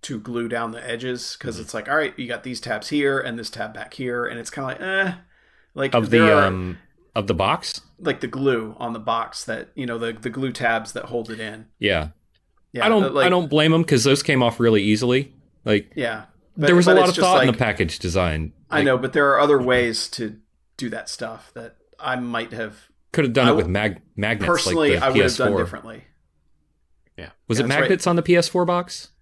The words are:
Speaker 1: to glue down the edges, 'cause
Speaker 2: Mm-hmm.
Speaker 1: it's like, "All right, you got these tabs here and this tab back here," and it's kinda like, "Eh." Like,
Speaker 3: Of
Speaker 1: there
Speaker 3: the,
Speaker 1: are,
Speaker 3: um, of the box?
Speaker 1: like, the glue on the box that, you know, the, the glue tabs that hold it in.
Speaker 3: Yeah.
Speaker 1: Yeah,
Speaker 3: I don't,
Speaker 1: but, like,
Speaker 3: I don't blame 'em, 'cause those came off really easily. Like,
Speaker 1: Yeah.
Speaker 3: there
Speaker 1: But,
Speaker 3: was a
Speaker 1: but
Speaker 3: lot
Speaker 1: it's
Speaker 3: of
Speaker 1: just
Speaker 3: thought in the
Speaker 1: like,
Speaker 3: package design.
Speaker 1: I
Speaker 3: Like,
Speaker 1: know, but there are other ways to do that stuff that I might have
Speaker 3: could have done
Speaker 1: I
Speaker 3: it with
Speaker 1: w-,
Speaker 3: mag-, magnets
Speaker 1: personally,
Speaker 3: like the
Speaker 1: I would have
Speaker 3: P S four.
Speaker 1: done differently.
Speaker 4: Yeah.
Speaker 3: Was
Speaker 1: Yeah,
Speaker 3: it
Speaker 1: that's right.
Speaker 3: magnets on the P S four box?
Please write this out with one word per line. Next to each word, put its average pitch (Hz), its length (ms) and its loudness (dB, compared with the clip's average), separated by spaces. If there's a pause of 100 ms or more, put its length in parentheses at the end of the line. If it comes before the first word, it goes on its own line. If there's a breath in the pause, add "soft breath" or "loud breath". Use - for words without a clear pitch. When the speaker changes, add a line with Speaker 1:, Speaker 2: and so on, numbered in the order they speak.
Speaker 1:
to 123 180 -10
glue 117 280 -8
down 117 240 -6
the 117 180 -14
edges, 120 460 -8
'cause 117 200 -10
Speaker 2:
Mm-hmm. 90 60 -12
Speaker 1:
it's - 140 -14
like, 107 140 -8
"All 143 80 -2
right, 151 200 -4
you 127 100 -10
got 120 160 -8
these 127 160 -10
tabs 107 300 -8
here 139 300 0
and 123 180 -6
this 113 140 -10
tab 110 220 -10
back 107 200 -14
here," 123 320 -6
and 120 140 -8
it's 113 100 -12
kinda 135 180 -10
like, 127 140 -8
"Eh." 190 320 -2 (600 soft breath)
Like, 135 180 -2
Speaker 3:
Of 113 160 2
Speaker 1:
there 113 160 6
Speaker 3:
the, 107 120 6
Speaker 1:
are, 98 80 4
Speaker 3:
um, 92 320 -4 (380)
of 101 120 -4
the 101 80 0
box? 98 460 -2 (180)
Speaker 1:
like, 139 220 -4
the 131 60 -6
glue 117 520 -2
on 117 140 -8
the 113 60 -10
box 113 460 -4
that, 117 300 -8
you 131 100 -8
know, 117 140 -6
the, 117 140 -6
the 113 180 -8
glue 131 220 -4
tabs 113 400 -2
that - 120 -8
hold 113 240 -6
it 110 100 -10
in. 110 280 -12 (100)
Speaker 3:
Yeah. 85 300 0 (640)
Speaker 1:
Yeah, 120 140 -2
Speaker 3:
I 220 40 4
don't, 220 140 4
Speaker 1:
but, 180 100 -2
like, 139 120 4
Speaker 3:
I 180 40 4
don't 180 200 2
blame 151 240 4
'em, 165 100 4
'cause 135 220 2
those 143 180 4
came 135 180 2
off 117 180 2
really 113 240 6
easily. 123 500 2 (320)
Like, 104 300 2
Speaker 1:
Yeah. 113 280 -6 (320)
Speaker 3:
there 147 140 2
Speaker 1:
But, 175 80 8
Speaker 3:
was 175 100 6
a 180 40 8
Speaker 1:
but 185 60 8
Speaker 3:
lot 190 40 8
Speaker 1:
it's 180 80 6
Speaker 3:
of 180 80 0
Speaker 1:
just 185 100 4
Speaker 3:
thought 185 140 6
in 127 60 6
the 123 40 4
Speaker 1:
like, 113 80 -2
Speaker 3:
package 101 400 0
design. 82 540 -2 (180)
Speaker 1:
I 160 60 0
Speaker 3:
Like, 147 80 2
Speaker 1:
know, 131 140 4
but 131 140 -6
there 143 180 4
are 135 80 4
other 147 200 6
ways 123 500 0
to 110 280 -8 (400)
do 123 140 -8
that 110 180 -10
stuff 113 460 -12
that 117 200 -16 (240)
I 127 180 -4
might 117 360 -6
have 110 220 -10 (360)
Speaker 3:
could 160 140 0
have 120 80 -2
done 123 140 4
Speaker 1:
I - 20 -6
Speaker 3:
it 220 60 0
with 87 100 0
Speaker 1:
w-, 90 80 -4
Speaker 3:
mag-, 101 280 -4 (140)
magnets 101 320 -4
Speaker 1:
personally, 143 440 0
Speaker 3:
like - 80 0
the 135 60 -2
Speaker 1:
I 135 40 2
would - 80 -2
have 101 60 4
Speaker 3:
P - 20 4
S 123 120 0
four. 123 100 0
Speaker 1:
done 101 100 0
differently. 110 460 -8 (1120)
Speaker 4:
Yeah. 78 120 -16 (180)
Speaker 3:
Was 110 100 0
Speaker 1:
Yeah, 117 80 0
Speaker 3:
it - 20 -2
Speaker 1:
that's 139 80 0
right. 156 60 2
Speaker 3:
magnets 185 260 0
on 175 80 2
the 170 60 2
P 170 160 4
S 170 100 2
four 180 180 0
box? 175 440 -4 (120)